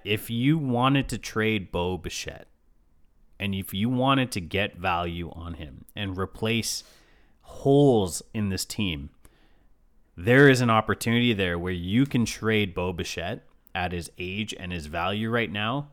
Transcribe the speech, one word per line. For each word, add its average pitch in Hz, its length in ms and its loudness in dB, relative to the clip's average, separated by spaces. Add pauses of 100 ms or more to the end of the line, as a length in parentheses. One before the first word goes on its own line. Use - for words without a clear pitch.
if 107 240 -2
you 127 280 2
wanted 131 520 2
to 117 80 -4
trade 107 540 -2
Bo 90 260 -2
Bichette - 500 -10 (920)
and 101 160 -4
if 95 180 -6
you 101 160 -2
wanted 131 420 2
to 107 100 -4
get 95 360 -2
value 87 540 -2
on 85 240 -12
him 76 300 -14 (100)
and 98 220 -6
replace 110 680 -2 (580)
holes 135 800 4 (120)
in 104 160 -2
this 92 140 -2
team, 78 460 -4 (1080)
there 123 340 8
is 127 120 6
an 120 80 4
opportunity 113 640 2
there 90 260 0
where 90 140 -4
you 92 320 2
can 123 200 2
trade 107 480 0
Bo 90 200 -2
Bichette 87 500 -6 (320)
at 90 160 -2
his 87 280 -6
age 95 400 -6
and 90 120 -10
his 85 140 -8
value 95 460 -4
right 117 200 -2
now. 117 420 -4